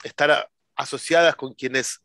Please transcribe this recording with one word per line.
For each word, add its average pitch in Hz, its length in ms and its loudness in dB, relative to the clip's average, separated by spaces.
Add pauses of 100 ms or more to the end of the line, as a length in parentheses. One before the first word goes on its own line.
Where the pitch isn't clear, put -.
estar - 280 0
a-, 127 200 0 (260)
asociadas 156 600 2
con 135 180 -10
quienes 131 500 -4